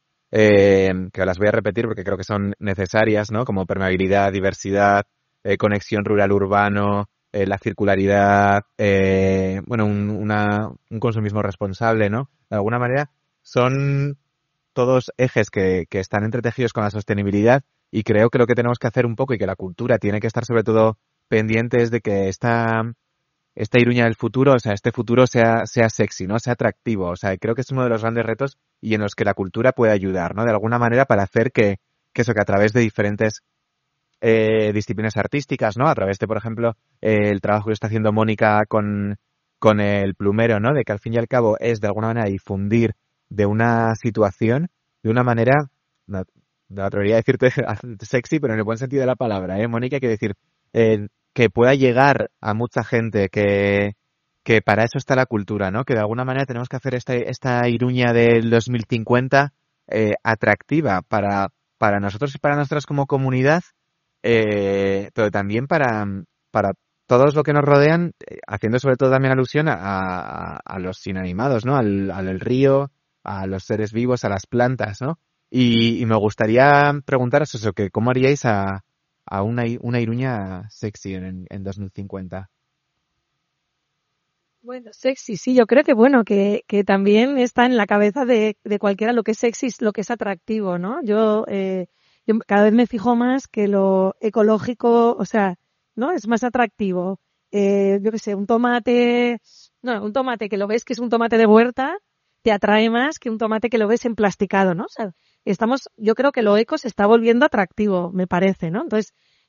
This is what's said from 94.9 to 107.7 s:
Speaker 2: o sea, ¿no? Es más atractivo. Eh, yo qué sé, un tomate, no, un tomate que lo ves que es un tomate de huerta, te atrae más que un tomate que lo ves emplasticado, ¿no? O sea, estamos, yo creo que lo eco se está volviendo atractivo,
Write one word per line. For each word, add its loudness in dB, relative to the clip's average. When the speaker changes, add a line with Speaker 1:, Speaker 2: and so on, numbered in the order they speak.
Speaker 2:
o -4
sea, 0
¿no? -4
Es -4
más 0
atractivo. -2
Eh, 2
yo -2
qué -6
sé, -6
un -4
tomate, 0
no, -6
un -6
tomate -4
que -4
lo -2
ves -2
que -10
es -6
un -6
tomate 2
de 6
huerta, 4
te 0
atrae 2
más -2
que -10
un -6
tomate -2
que -2
lo 0
ves 0
emplasticado, 0
¿no? -6
O -10
sea, -10
estamos, -2
yo 0
creo 0
que -2
lo 4
eco 0
se -10
está -2
volviendo 4
atractivo, -2